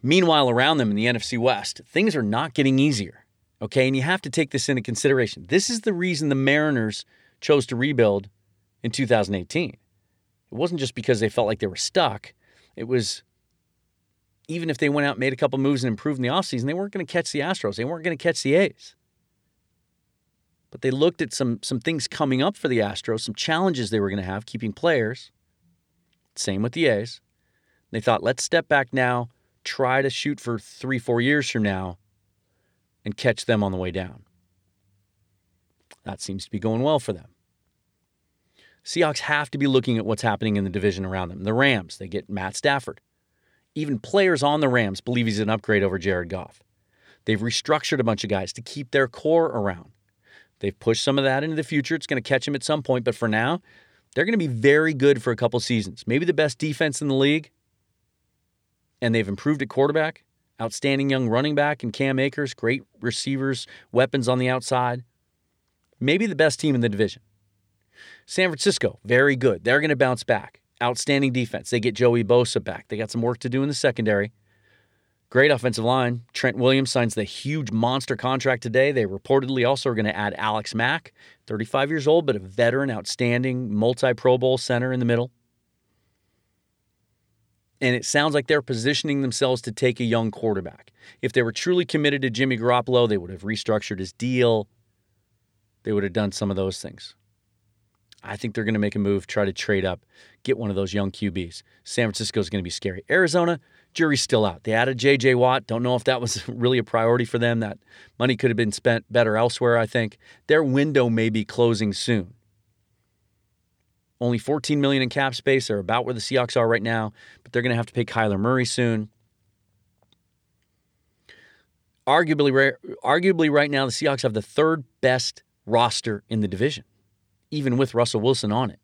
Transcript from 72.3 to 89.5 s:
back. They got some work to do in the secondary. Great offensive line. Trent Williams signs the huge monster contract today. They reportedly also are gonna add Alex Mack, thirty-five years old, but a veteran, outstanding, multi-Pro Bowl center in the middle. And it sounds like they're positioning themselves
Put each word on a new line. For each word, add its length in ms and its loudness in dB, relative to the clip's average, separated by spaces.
back. 260 -12
They 80 -6
got 140 -6
some 120 -4
work 160 -2
to 100 -8
do 140 -2
in 60 -2
the 60 -4
secondary. 580 0
Great 200 6
offensive 340 0
line. 380 0
Trent 220 0
Williams 340 2
signs 240 0
the 100 -2
huge 460 -6
monster 460 0
contract 460 0
today. 300 2
They 140 0
reportedly 600 0
also 240 0
are 40 -2
gonna 160 0
add 260 -4
Alex 380 -4
Mack, 400 -2
thirty-five 420 -2
years 180 -2
old, 200 4
but 100 0
a 40 -6
veteran, 500 0
outstanding, 800 -2
multi-Pro 640 2
Bowl 220 2
center 340 -2
in 80 -2
the 60 0
middle. 240 0
And 160 2
it 80 -6
sounds 300 0
like 120 0
they're 140 2
positioning 640 -2
themselves 400 0